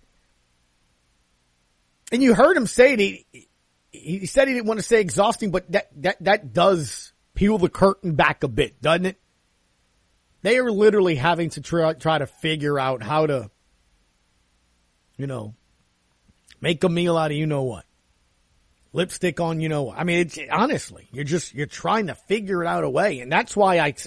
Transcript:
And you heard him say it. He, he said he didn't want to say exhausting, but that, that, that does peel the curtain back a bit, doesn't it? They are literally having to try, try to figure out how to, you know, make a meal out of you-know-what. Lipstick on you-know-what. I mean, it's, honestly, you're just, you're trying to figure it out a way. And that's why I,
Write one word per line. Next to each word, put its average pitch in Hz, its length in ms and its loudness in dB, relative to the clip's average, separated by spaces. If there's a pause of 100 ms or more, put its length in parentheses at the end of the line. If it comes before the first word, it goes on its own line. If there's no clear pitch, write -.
(2000)
And 240 120 0
you 240 120 6
heard 302 220 6
him 240 100 0
say 262 280 6
it. 208 60 0
He, - 480 -4 (440)
he 185 340 -10
said 269 220 2
he 262 60 0
didn't 233 120 -2
want 220 140 -2
to - 40 -6
say 226 160 4
exhausting, 202 520 0
but 180 180 -4
that, 190 200 -2 (120)
that, 185 220 -2
that 190 280 0
does 170 600 0 (220)
peel 214 240 2
the 170 100 2
curtain 190 480 0
back 156 260 2
a 143 60 -2
bit, 117 340 -4
doesn't 170 240 2
it? 190 140 -6 (1200)
They 226 160 2
are 247 140 0
literally 202 420 4
having 165 360 0
to 147 100 -12
try, 160 320 0
try 160 260 0
to 139 80 -4
figure 147 520 -4
out 131 220 -2
how 151 260 0
to, 127 240 -2 (1700)
you 135 120 -10
know, 113 260 -12 (1080)
make 165 220 -4
a 185 60 2
meal 170 280 0
out 156 140 -2
of 147 60 -4
you-know-what. 135 480 -4 (1080)
Lipstick 180 480 -4
on 165 200 -2
you-know-what. 147 380 -4
I 160 60 -4
mean, 175 160 0
it's, 165 180 -4 (120)
honestly, 165 640 -4
you're 135 120 -8
just, 156 300 -6
you're 143 120 -6
trying 202 400 -2
to 139 80 -8
figure 190 480 -4
it 165 40 -2
out 175 180 -2
a 147 40 -2
way. 147 320 0
And 123 100 -10
that's 208 260 -2
why 190 220 4
I, 147 160 0 (120)